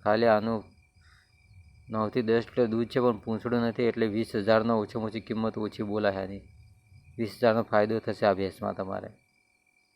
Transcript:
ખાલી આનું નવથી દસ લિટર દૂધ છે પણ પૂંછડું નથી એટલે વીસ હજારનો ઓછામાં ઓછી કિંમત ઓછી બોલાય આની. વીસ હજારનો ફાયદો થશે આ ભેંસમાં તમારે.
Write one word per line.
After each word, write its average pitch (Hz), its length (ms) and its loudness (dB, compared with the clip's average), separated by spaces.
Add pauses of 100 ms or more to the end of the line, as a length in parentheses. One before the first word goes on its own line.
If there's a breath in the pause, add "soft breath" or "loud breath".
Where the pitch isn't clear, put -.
ખાલી 110 220 4
આનું 107 380 2 (1300 soft breath)
નવથી 110 320 -2
દસ 113 240 2
લિટર 123 200 0
દૂધ 110 220 -2
છે 135 120 -2
પણ 120 180 2
પૂંછડું 117 420 -2
નથી 117 220 -2
એટલે 113 240 2
વીસ 110 300 -2
હજારનો 110 440 4
ઓછામાં 107 280 -4
ઓછી 107 120 -6
કિંમત 110 380 -4
ઓછી 107 240 -6
બોલાય 104 400 0
આની. 98 180 -10 (760)
વીસ 110 200 -6
હજારનો 113 240 4
ફાયદો 107 360 2
થશે 107 280 -2
આ 98 80 6
ભેંસમાં 98 400 -4
તમારે. 98 360 -8 (840)